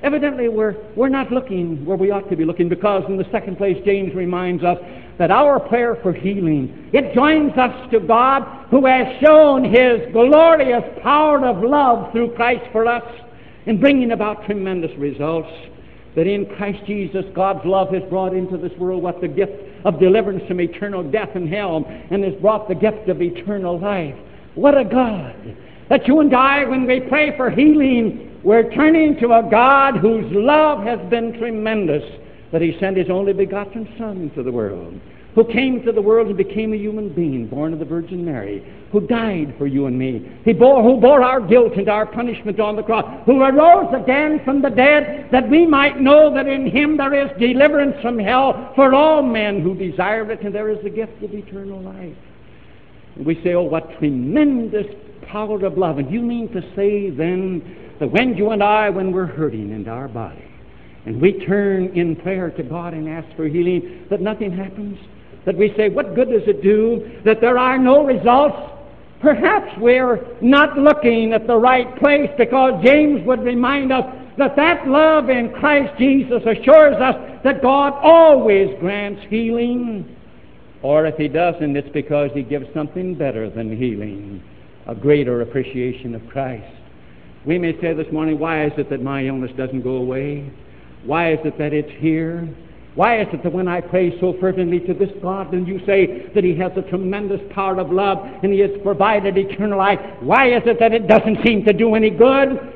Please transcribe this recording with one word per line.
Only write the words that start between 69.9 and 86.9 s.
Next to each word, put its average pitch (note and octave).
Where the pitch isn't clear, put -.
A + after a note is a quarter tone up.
not C#4+
looking A#3
at A3
the A#3
right B3
place, C#4+
because B3
James C#4+
would B3+
remind B3+
us B3+
that C#4
that D#4
love D4+
in B3+
Christ C#4+
Jesus B3+
assures C#4
us B3+
that C4+
God C#4
always C4+
grants G3+
healing. A#3
Or D3+
if D#3
He D3+
doesn't, D#3
it's C#3+
because D3
He C#3+
gives C3
something F3
better A#2
than A2
healing, G2+
a A#2
greater B2
appreciation B2
of A2+
Christ. B2+